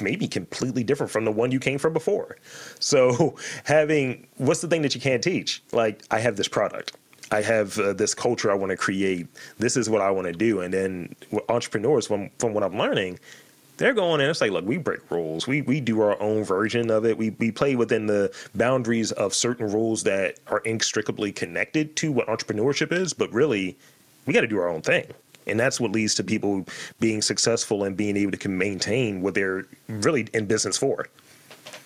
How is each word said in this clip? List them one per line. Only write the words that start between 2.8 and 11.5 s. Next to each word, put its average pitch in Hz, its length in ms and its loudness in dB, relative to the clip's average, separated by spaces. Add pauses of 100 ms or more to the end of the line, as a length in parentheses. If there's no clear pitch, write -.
So 127 560 4 (140)
<laughs> - 140 -12
having, 147 640 2 (120)
what's 151 220 2
the 175 80 -4
thing 165 140 2
that 139 120 2
you 127 60 -6
can't 127 220 2
teach? 170 400 -2 (100)
Like, 113 380 2
I 113 80 2
have 113 180 0
this 95 120 -2
product. - 440 -2 (380)
I 107 100 2
have, 107 380 0
uh, 101 160 2
this 101 200 0
culture 117 360 0
I 98 40 2
wanna 95 220 -2
create. 95 500 -2 (320)
This 123 200 0
is 110 100 0
what 107 140 2
I 98 80 2
wanna 92 220 -2
do. 101 280 2
And 90 140 -4
then 95 400 -2 (160)
with 104 200 -2